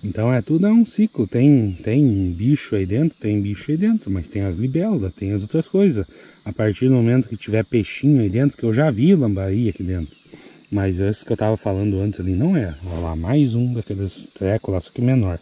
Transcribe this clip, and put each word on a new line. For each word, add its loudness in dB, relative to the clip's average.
Então 0
é 2
tudo, 0
é 4
um 6
ciclo. 0
Tem, 4
tem 2
bicho -2
aí 0
dentro, -2
tem -2
bicho -6
aí 0
dentro, 0
mas -4
tem -4
as -2
libélulas, -2
tem -6
as -2
outras -2
coisas. 2
A -8
partir 0
do 6
momento 2
que -8
tiver -2
peixinho 2
aí 0
dentro, 0
que -8
eu 0
já 2
vi 4
lambari 0
aqui -6
dentro. -6
Mas -2
esse -2
que -4
eu 0
tava 0
falando -2
antes -4
ali -2
não 2
é. -2
Olha -6
lá, -4
mais 0
um 0
daqueles -8
trecos -2
lá, 0
só -18
que -10
menor. 0